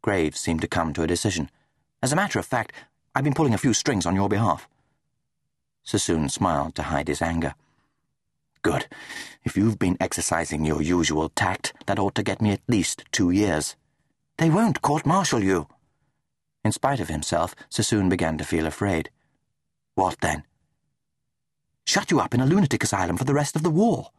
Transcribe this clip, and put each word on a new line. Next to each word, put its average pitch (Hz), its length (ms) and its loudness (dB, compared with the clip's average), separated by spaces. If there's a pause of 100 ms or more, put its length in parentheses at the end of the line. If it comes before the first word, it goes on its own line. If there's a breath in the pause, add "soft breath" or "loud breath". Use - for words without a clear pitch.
Graves 87 380 0
seemed 82 220 -2
to - 60 -4
come 80 260 0
to 85 80 -2
a 80 40 0
decision. 87 440 -2 (520)
"As 120 100 0
a 156 40 0
matter 185 240 0
of - 60 -6
fact, 117 260 -4 (420 loud breath)
I've 131 100 0
been 143 100 2
pulling 143 200 2
a 95 40 0
few 127 140 2
strings 104 320 0
on 87 120 0
your 98 120 2
behalf." 101 400 0 (1120)
Sassoon 80 460 0
smiled 78 460 -2
to - 100 -6
hide 71 240 -2
his 73 140 -2
anger. 82 320 -2 (1080)
"Good. - 260 -2 (560 loud breath)
If - 120 -2
you've 104 220 2
been 90 220 2
exercising 82 640 -2
your 78 180 0
usual 80 460 2
tact, - 460 -4 (120)
that 101 120 -2
ought 98 180 0
to 107 80 -2
get 101 180 -2
me 104 80 4
at - 180 -4
least 104 440 0
two 90 180 2
years." 90 460 0 (600)
"They 160 140 4
won't 196 320 2
court-martial 151 640 2
you." 92 240 0 (960)
In 110 80 2
spite 135 260 0
of 85 100 -4
himself, 82 460 -2 (160 loud breath)
Sassoon 104 380 0
began 87 280 0
to 76 80 -6
feel 80 220 0
afraid. 82 440 -2 (840)
"What 92 260 0
then?" 76 240 -2 (1400)
"Shut - 240 0
you 156 80 4
up 92 160 0
in 120 60 2
a 131 60 2
lunatic 156 360 2
asylum 87 340 0
for 113 80 -2
the 139 160 2
rest 143 140 -4
of 151 80 -2
the 170 80 2
war." 170 480 2